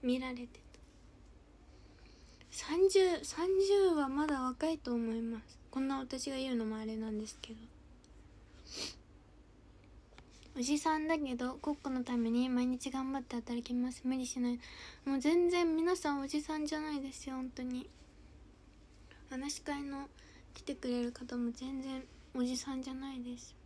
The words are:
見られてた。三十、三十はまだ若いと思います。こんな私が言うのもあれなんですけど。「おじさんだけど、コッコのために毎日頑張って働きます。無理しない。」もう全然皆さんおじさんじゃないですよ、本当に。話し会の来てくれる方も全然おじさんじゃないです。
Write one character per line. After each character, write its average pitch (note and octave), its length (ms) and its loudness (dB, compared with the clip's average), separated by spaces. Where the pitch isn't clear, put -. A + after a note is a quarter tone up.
見 B3+ 180 2
ら B3+ 80 -4
れ B3+ 80 -6
て A#3+ 100 -10
た。 - 140 -20
三 F4+ 360 4
十、 F#4+ 360 6
三 F4 240 0
十 G4 300 8
は D4+ 200 4
ま D4 200 2
だ C#4 140 2
若 B3+ 280 0
い D#4+ 80 0
と B3 160 -2
思 A3+ 180 2
い A3+ 80 -2
ま A3+ 280 -4
す。 - 100 -20
こ C4 120 -2
ん C4+ 80 2
な C4+ 100 0
私 C4+ 320 -6
が C4+ 60 -4
言 C4 160 -2
う A#3+ 40 2
の A3+ 80 2
も A3 120 -2
あ A3 80 -6
れ A3 120 -4
な A3 140 -4
ん G#3+ 80 -2
で G#3+ 80 -4
す - 160 -12
け A3+ 120 -12
ど。 A3 60 -16
「お C4 40 -4
じ C#4 180 2
さ D#4 180 4
ん D#4 120 0
だ D#4+ 100 4
け C4+ 160 -2
ど、 B3 220 -2
コ - 160 -2
ッ D4 100 -2
コ C#4 80 -2
の B3+ 140 0
た B3 120 -2
め A3+ 140 2
に B3 180 2
毎 B3 180 2
日 B3+ 260 -2
頑 C4 180 -2
張 C4+ 80 -2
っ B3+ 60 -6
て - 100 -10
働 A#3+ 300 -4
き B3 100 -4
ま B3 160 0
す。 - 140 -12
無 B3+ 120 0
理 B3+ 120 -4
し B3+ 100 -6
な A#3+ 140 2
い。」 A#3+ 80 -4
も C#4 100 0
う C4+ 60 2
全 E4+ 300 6
然 F4 240 4
皆 E4+ 220 4
さ D4+ 160 0
ん C#4+ 80 0
お C#4 80 -4
じ D4+ 120 0
さ D#4 160 -4
ん D4+ 100 -2
じ D4+ 100 -2
ゃ D4+ 40 -2
な D#4 120 -4
い C#4+ 100 -2
で C4+ 100 -6
す - 160 -10
よ、 C4 60 -6
本 C4 160 -4
当 B3+ 140 -8
に。 B3+ 260 -6
話 C#4 260 -4
し - 80 -10
会 C#4+ 200 -4
の C#4 260 -8
来 - 80 -16
て C4+ 140 -6
く - 100 -8
れ B3 160 0
る A#3+ 80 -2
方 B3 260 -10
も A#3+ 140 0
全 C4 320 -6
然 C4 240 -8
お B3 120 0
じ B3+ 120 -2
さ C4 200 -6
ん C4 40 -4
じ C4 100 -8
ゃ C4 40 -8
な C4+ 180 -8
い B3+ 120 -8
で B3 120 -8
す。 - 300 -18